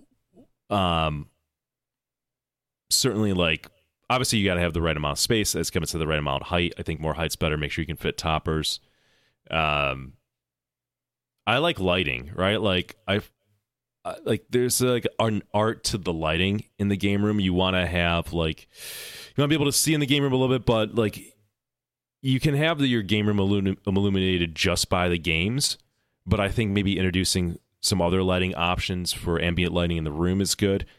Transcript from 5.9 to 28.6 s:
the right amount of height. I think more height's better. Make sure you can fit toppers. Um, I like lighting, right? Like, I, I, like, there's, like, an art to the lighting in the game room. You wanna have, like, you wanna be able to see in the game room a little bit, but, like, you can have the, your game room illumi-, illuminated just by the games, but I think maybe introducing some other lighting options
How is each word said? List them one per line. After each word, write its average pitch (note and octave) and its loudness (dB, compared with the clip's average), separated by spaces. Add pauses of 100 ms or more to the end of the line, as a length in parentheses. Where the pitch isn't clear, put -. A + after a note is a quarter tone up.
the D#2 -2
right D#2 0
amount C#2 -2
of - -14
height. F2 0
I - -8
think D#2 -6
more D#2 -2
height's D#2+ -4
better. D#2 -2
Make D2+ -4
sure E2 -4
you D2 -4
can D#2 -6
fit - -4
toppers. D#2 -2 (680)
Um, C#2+ -2 (1300)
I A2+ 2
like D#3+ -2
lighting, E2 -2
right? G2 0
Like, F#2 -2 (120)
I, G2+ 0 (840)
I, - -8
like, A2 -2
there's, B2 0
like, B2 0 (120)
an A2 0 (120)
art G#2+ 0
to - -2
the F2 -4
lighting E2+ 0 (140)
in G2+ 0
the G2+ 2
game G2+ 2
room. G#2+ 2
You F#2 2
wanna F#2 2
have, E2+ 0
like, D#2+ -4 (600)
you - -20
wanna C#3+ 2
be D3+ 4
able C#3 2
to C#3+ 0
see D#3 2
in D3 0
the D3 0
game C#3+ 2
room C#3 0
a B2+ 2
little B2+ 2
bit, A#2+ -2
but, A2 2
like, G#2+ -2 (880)
you C3 2
can D3 2
have D#3 2
the, C#3 2
your A#2+ 2
game G#2 2
room G#2 2
illumi-, G2 2
illuminated F#2 2
just - 0
by F2+ 2
the F2 2
games, E2+ 0 (480)
but G#2 2
I G2 2
think G#2 0
maybe G2 2
introducing F2+ 0 (240)
some F#2 0
other F2+ 2
lighting F#2 0
options F2+ -2